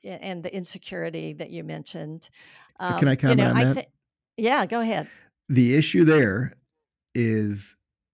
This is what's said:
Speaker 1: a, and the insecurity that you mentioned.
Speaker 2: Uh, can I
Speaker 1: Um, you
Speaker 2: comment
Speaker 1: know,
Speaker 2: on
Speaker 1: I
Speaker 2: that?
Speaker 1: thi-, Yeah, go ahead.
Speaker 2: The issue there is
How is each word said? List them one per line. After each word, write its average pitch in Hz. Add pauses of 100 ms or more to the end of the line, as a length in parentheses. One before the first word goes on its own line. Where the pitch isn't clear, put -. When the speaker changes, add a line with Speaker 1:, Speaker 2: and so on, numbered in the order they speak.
Speaker 1:
a, 202 (140)
and 180
the 175
insecurity 165
that 151
you 170
mentioned. 156 (500)
Speaker 2:
Uh, 180
can 170
I 135
Speaker 1:
Um, -
you 131
Speaker 2:
comment 127
Speaker 1:
know, -
Speaker 2:
on 123
Speaker 1:
I 123
Speaker 2:
that? 131
Speaker 1:
thi-, - (500)
Yeah, 233
go 233
ahead. 220 (360)
Speaker 2:
The 127
issue 160
there 131 (640)
is 107 (380)